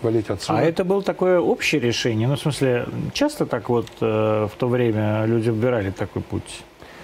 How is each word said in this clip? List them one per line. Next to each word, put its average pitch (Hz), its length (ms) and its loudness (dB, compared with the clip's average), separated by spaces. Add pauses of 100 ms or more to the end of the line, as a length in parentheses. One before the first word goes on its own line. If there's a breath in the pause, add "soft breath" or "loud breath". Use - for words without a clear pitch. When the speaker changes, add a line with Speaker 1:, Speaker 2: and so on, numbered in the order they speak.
Speaker 1:
валить 113 280 0
отсюда. 110 300 -2
Speaker 2:
А - 20 2
это 165 220 2
было 196 180 2
такое 185 380 2
общее 165 420 2
решение? 117 460 0
Ну, 139 80 2
в - 40 -4
смысле, 127 480 0 (260)
часто 285 320 0
так 120 240 -4
вот, 117 180 2 (140)
э, 107 500 2
в - 60 -18
то 131 100 0
время 110 580 2
люди 113 240 2
выбирали 110 420 0
такой - 300 -6
путь? - 400 -8 (420 loud breath)